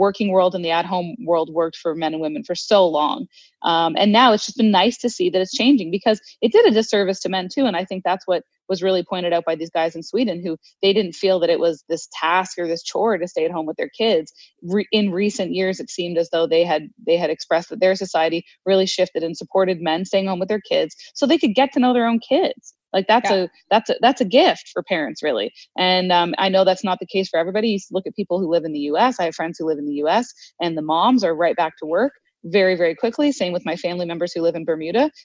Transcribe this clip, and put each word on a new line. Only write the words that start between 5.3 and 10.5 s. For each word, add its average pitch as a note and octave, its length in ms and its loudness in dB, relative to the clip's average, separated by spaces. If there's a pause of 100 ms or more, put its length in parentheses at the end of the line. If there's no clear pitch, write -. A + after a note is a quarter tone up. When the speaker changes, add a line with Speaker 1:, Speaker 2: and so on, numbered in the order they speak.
Speaker 1:
that F#3 120 0
it's F#3+ 100 -6 (100)
changing, A#3 280 4
because G#3 300 0 (200)
it A3+ 120 2
did A#4 120 8
a G4 60 8
disservice G#3 500 0
to - 80 -6
men F#3 240 -4
too. C4+ 140 2
And G3 100 0
I F3+ 80 -2
think F#3+ 200 -8
that's F#3 220 -2
what F3+ 160 0 (260)
was F3+ 160 -4
really F#3 180 2
pointed F3 300 -4
out E3+ 120 0
by E3 120 -2
these D#3+ 120 -8 (100)
guys E3 180 -2
in E3 80 -10
Sweden, G3+ 400 -2
who E3 120 -6 (240)